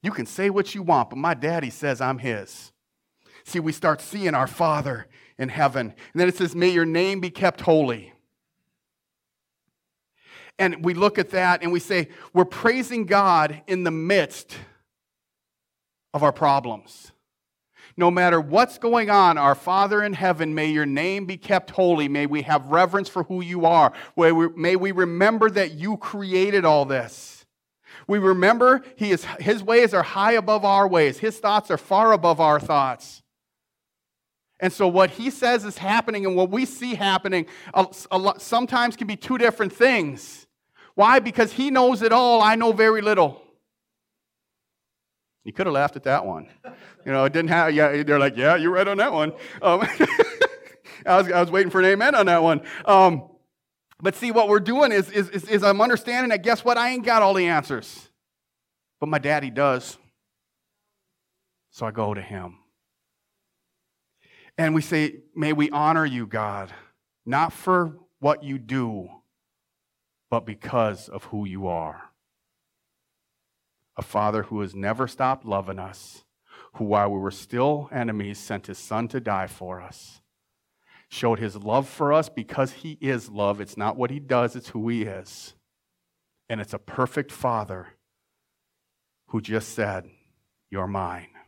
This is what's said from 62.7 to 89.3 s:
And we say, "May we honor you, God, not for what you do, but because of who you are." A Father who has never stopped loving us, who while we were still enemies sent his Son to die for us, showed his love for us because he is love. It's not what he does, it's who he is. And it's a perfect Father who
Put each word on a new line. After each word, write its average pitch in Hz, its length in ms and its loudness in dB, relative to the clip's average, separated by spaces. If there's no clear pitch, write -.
And 160 180 0
we 156 60 2
say, 151 400 -4
"May 156 200 -2
we 147 180 0
honor 156 340 0
you, 123 220 -6
God, 101 460 -8
not 151 280 -2
for 175 420 -2
what 143 240 0
you 135 160 -8
do, 110 500 -6
but 117 120 -2
because 107 640 -6
of - 160 -16
who 104 220 -10
you 95 220 -10
are." 82 400 -10
A - 20 -10
Father 107 420 -4
who 104 180 -10
has 92 120 -10
never 110 360 -6
stopped 131 340 -6
loving 98 340 -6
us, - 460 -20
who 113 100 -8
while 101 260 0
we 98 80 -6
were 95 100 -6
still 135 600 -6
enemies 107 480 -8
sent - 280 -12
his 95 100 -16
Son 113 320 -8
to 135 100 -8
die 104 260 -6
for 92 360 -16
us, - 400 -20
showed 117 280 -2
his 110 200 -10
love 107 280 -4
for 143 280 -4
us 156 160 0
because 131 420 -8
he - 300 -18
is 131 260 -6
love. 101 320 -4
It's 98 160 -16
not 107 220 -6
what 123 120 -4
he 139 120 -10
does, 123 340 -2
it's 127 140 -16
who 110 180 -8
he 117 160 -4
is. 95 500 -16
And 110 140 -10
it's 101 120 -14
a 98 60 -10
perfect 135 500 -6
Father 104 640 -8
who 110 140 -8